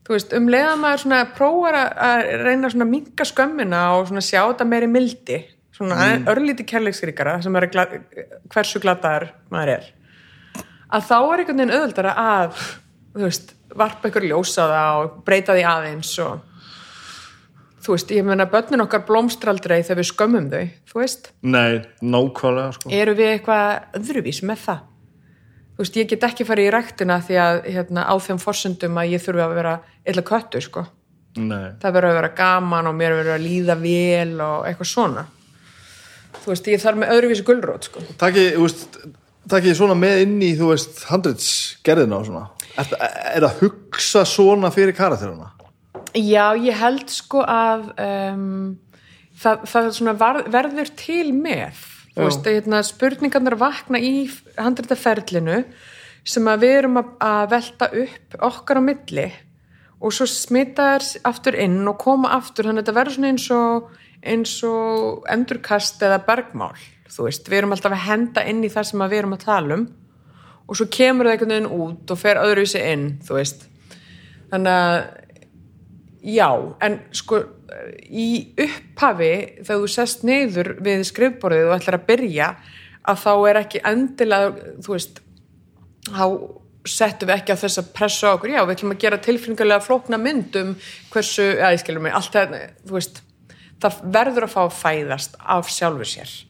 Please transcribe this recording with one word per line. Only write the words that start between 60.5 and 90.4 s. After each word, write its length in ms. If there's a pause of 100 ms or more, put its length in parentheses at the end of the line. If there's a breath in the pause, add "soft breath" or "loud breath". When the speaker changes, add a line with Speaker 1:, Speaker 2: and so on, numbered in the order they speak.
Speaker 1:
þær 160 (160)
aftur 340
inn 280
og 140
koma 360
aftur, 340
þannig 140
að 20
þetta 120
verður 200
svona 140
eins 180
og, 400 (320 soft breath)
eins 400
og 680
endurkast 800
eða 160
bergmál, 560 (280)
þú 260
veist, 180
við 140
erum 100
alltaf 240
að 80
henda 400
inn 160
í 100
það 200
sem 160
að 80
við 80
erum 160
að 80
tala 320
um 100 (720 soft breath)
og 180
svo 120
kemur 420
það 20
einhvern 240
veginn 180
út 380
og 80
fer 240
öðruvísi 380
inn, 260 (120)
þú 200
veist. 240 (800 soft breath)
Þannig 260
að, 300 (1200)
já, 240 (300)
en 220 (100)
sko, 300 (600)
í 240 (260)
upphafi, 760 (260)
þegar 260
þú 80
sest 360
niður 520
við 280
skrifborðið 600
og 80
ætlar 220
að 100
byrja, 420 (520 loud breath)
að 220
þá 80 (120)
er 160
ekki 240
endilega, 680 (260)
þú 160
veist, 300 (800)
þá 220 (560)
settum 500
við 60
ekki 180
á 80
þessa 240
pressu 420
á 60
okkur. 180
Já, 100
við 120
ætlum 180
að 80
gera 180
tilfinningarlega 680
flókna 320
mynd 380